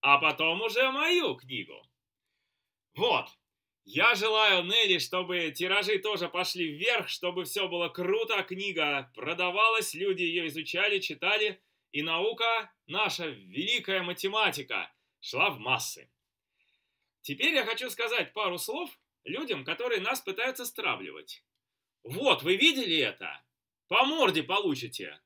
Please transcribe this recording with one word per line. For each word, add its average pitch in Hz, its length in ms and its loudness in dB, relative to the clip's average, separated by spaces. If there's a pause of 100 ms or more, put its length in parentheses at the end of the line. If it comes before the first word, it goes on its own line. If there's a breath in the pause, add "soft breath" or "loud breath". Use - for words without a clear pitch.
а 139 180 8
потом 160 420 2
уже 233 300 2
мою 302 440 2
книгу. 123 480 -12 (1120)
Вот. 175 320 2 (560)
Я 214 320 4
желаю 208 480 4
Нелли, 196 360 2
чтобы 175 520 -2
тиражи 190 480 0
тоже 190 300 -4
пошли 180 380 -2
вверх, 196 420 -2
чтобы 180 340 -4
всё 190 240 -4
было 175 220 -2
круто, 202 540 0
книга 160 720 -2
продавалась, 185 760 2
люди 180 300 -2
её 170 240 -2
изучали, 175 520 -2
читали, 196 600 -2 (300)
и 147 100 -2
наука, 202 720 0 (160)
наша 185 400 -2
великая 175 760 -4
математика, 175 880 -2 (280)
шла 175 300 -2
в 143 100 -10
массы. 123 520 -4 (1080)
Теперь - 320 0
я 254 120 2
хочу 226 240 -4
сказать - 440 -2
пару 185 240 -2
слов 277 320 -6 (340)
людям, 214 400 -4
которые 208 380 -2
нас 247 200 -2
пытаются 247 440 -4
стравливать. 95 800 -8 (600)
Вот, 190 400 2
вы 180 140 2
видели 254 400 2
это? 95 440 -2 (460)
По 233 180 4
морде 247 380 2
получите 131 840 -2